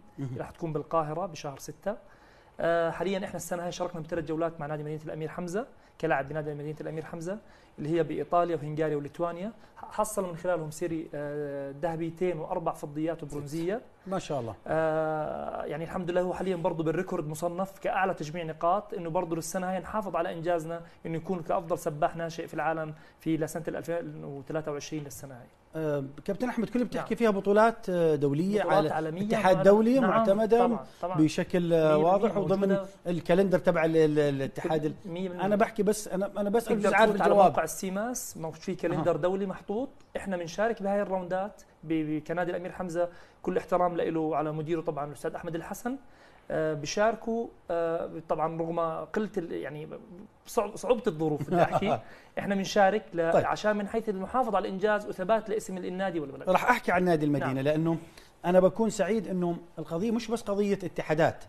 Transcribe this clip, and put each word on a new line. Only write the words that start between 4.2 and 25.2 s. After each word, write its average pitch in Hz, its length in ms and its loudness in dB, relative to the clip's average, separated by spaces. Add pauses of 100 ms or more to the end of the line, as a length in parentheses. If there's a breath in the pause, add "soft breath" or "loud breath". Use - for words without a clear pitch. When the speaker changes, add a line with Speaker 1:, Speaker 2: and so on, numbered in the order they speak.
Speaker 2:
جولات 160 340 -2
مع 147 60 -6
نادي 151 180 -6
مدينة 156 220 -6
الأمير 156 240 -6
حمزة 180 360 -4 (360 soft breath)
كلاعب 139 280 0
بنادي 151 240 -4
مدينة 147 280 -8
الأمير 156 240 -8
حمزة 175 320 -8 (420 soft breath)
اللي 147 100 -4
هي 165 140 4
بإيطاليا 170 520 0
وهنغاريا 151 400 -2
وليتوانيا. 170 560 -4 (260 soft breath)
ح-، - 140 -16
حصل 202 380 -2
من 170 80 -10
خلالهم 165 340 -2
سيري، 165 440 -4
آه، 143 680 -6
ذهبيتين 165 580 -2
وأربع 165 340 -4
فضيات 156 500 -6
وبرونزية. 156 580 -4 (260)
Speaker 1:
ما 175 120 -2
شاء 147 200 -4
الله. 113 160 -6 (120)
Speaker 2:
آه، 156 1000 -2
يعني 151 180 -6
الحمد 175 280 -6
لله 180 100 2
هو 180 120 0
حاليًا 185 220 -2
برضه 170 280 -2
بالريكورد 165 440 -2
مصنف 175 520 -6
كأعلى 190 340 0
تجميع 165 300 -6
نقاط، 170 500 0
إنه 170 160 -6
برضه 165 260 0
للسنة 180 360 -4
هاي 190 80 -2
نحافظ 196 360 -4
على 175 180 0
إنجازنا 170 480 -2 (240 loud breath)
إنه 165 120 -4
يكون 165 240 -4
كأفضل 170 380 -2
سباح 160 360 -2
ناشئ 165 320 -6
في - 60 -16
العالم 156 400 -2 (260 soft breath)
في 160 180 0
لسنة 156 300 -4
الألفين 156 560 -6
وثلاثة 151 480 -6
وعشرين 147 320 -6
للسنة 135 300 -14